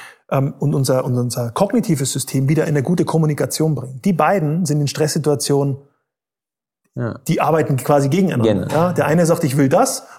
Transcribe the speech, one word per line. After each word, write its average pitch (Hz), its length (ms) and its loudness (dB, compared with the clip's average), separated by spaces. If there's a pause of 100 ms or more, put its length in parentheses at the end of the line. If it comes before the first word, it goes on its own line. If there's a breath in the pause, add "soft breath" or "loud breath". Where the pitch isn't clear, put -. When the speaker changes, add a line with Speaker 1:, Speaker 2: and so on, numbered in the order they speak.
(320 loud breath)
Speaker 1:
ähm, 139 260 0
und 151 160 0
unser, 131 320 0
und 123 100 -2
unser 120 360 -4
kognitives 175 600 0
System 135 380 -2
wieder 156 140 2
in 165 60 -2
eine 147 120 2
gute 170 240 0
Kommunikation 156 720 0
bringen. 127 280 -10
Die 196 100 2
beiden 160 520 0
sind 147 160 0
in 143 60 0
Stresssituationen, 143 920 0 (1160)
Speaker 2:
Ja. 117 320 -6
Speaker 1:
die 165 120 0
arbeiten 151 380 0
quasi 143 320 2
gegeneinander. 131 440 2
Speaker 2:
Genau. 90 200 -2
Speaker 1:
Ja? 170 200 0
Der 147 120 0
eine 160 220 2
sagt, 165 160 2
„Ich 139 140 0
will 135 120 4
das“, 240 360 2 (140 loud breath)